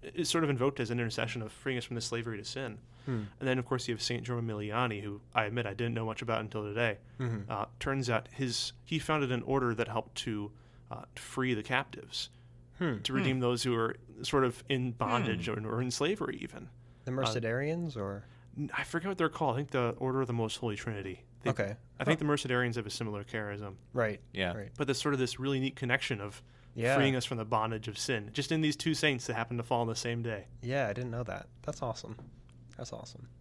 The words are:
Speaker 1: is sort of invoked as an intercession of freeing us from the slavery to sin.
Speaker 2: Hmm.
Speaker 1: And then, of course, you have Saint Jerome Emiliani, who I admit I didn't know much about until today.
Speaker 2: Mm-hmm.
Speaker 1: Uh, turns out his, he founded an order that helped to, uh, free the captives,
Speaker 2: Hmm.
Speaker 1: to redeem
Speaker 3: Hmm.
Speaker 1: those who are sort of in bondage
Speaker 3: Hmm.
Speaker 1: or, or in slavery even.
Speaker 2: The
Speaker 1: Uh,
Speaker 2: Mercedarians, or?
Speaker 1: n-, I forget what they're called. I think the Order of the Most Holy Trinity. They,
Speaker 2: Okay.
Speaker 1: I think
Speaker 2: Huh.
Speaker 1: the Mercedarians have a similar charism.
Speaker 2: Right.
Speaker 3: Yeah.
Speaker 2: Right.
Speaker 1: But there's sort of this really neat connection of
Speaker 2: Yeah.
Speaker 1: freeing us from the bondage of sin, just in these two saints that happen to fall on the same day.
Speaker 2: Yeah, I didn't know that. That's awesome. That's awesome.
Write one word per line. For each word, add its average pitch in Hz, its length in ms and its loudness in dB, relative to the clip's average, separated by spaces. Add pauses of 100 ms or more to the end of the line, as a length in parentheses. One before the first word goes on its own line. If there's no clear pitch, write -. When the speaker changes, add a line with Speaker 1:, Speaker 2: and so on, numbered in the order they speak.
(160)
Speaker 1:
is 160 140 0
sort 165 140 4
of 147 60 4
invoked 135 300 2
as 113 100 0
an 117 100 2
intercession 117 440 0
of 110 80 -8
freeing 131 260 -2
us 117 80 -4
from - 100 -8
the 113 60 -2
slavery 117 360 -2
to 101 60 -8
sin. 120 360 -6 (260)
Speaker 2:
Hmm. 120 160 0 (180)
Speaker 1:
And 131 80 0
then, 127 120 4
of 123 80 -2
course, 123 200 0
you 120 60 0
have 107 80 -2
Saint 120 220 -2
Jerome 117 240 -2
Emiliani, 107 560 0
who 104 180 -6 (140)
I 110 100 6
admit 113 220 0
I 98 80 -4
didn't 117 180 0
know 113 120 0
much 110 180 -4
about 113 180 2
until 107 220 -4
today. 104 340 0 (220)
Speaker 2:
Mm-hmm. 113 320 -2
Speaker 1:
Uh, 107 140 0 (140)
turns 135 300 0
out 113 240 2
his, - 400 -2 (100)
he 160 140 0
founded 147 340 2
an 123 120 0
order 127 320 2
that 117 120 2
helped 110 360 -4
to, 104 280 -2 (380)
uh, - 140 -8 (120)
free 127 380 0
the 107 80 2
captives, - 680 -2 (500)
Speaker 2:
Hmm. 147 240 2
Speaker 1:
to 135 100 -2
redeem 131 240 4
Speaker 3:
Hmm. 127 40 2
Speaker 1:
those 120 220 4
who 123 120 4
are 113 200 2 (280)
sort 135 200 6
of 120 260 2
in 127 220 2
bondage 113 560 2
Speaker 3:
Hmm. 107 200 -2
Speaker 1:
or, 110 80 0
or 120 80 2
in 123 80 0
slavery 165 500 0
even. - 280 -10 (360)
Speaker 2:
The 127 60 -4
Speaker 1:
Uh, 127 40 -2
Speaker 2:
Mercedarians, 131 800 0
or? 98 280 -4 (340)
Speaker 1:
n-, 147 180 -2
I - 80 -2
forget 165 260 -2
what 190 100 -2
they're 165 100 6
called. 139 240 0
I 123 40 2
think 143 120 -2
the 123 200 4 (100)
Order 131 220 2
of 127 60 2
the 123 60 0
Most 113 240 2
Holy 110 180 0
Trinity. 98 500 -6 (180)
They, - 80 2
Speaker 2:
Okay. 101 240 0 (240)
Speaker 1:
I - 60 0
think 156 140 4
Speaker 2:
Huh. 151 60 0
Speaker 1:
the 147 80 4
Mercedarians 123 420 2
have 110 120 -2
a 101 40 -6
similar 104 320 -4
charism. 104 520 -6 (180)
Speaker 2:
Right. 110 260 2 (140)
Speaker 3:
Yeah. 92 240 0
Speaker 2:
Right. 98 220 -10
Speaker 1:
But 143 80 2
there's 135 140 2
sort 147 120 2
of 135 60 2
this 127 200 0
really 135 200 0
neat 135 160 0
connection 123 460 0
of 104 200 -8 (320)
Speaker 2:
Yeah. 120 220 4
Speaker 1:
freeing 135 220 6
us 120 80 0
from 127 120 -4
the 110 60 -2
bondage 110 460 0
of 101 80 -8
sin, 107 340 -2
just 139 180 -2
in 160 120 4
these 151 160 2
two 160 160 2
saints 143 340 2
that 117 60 -2
happen 113 240 -2
to 117 60 -2
fall 120 180 2
on 117 60 2
the 113 80 0
same 117 260 -2
day. 110 260 -4 (140)
Speaker 2:
Yeah, 127 260 0
I 101 60 0
didn't 123 180 -4
know 120 120 -2
that. 92 240 -6 (160)
That's - 180 -6
awesome. 113 340 -6 (600)
That's - 160 -10
awesome. 120 340 -14 (140)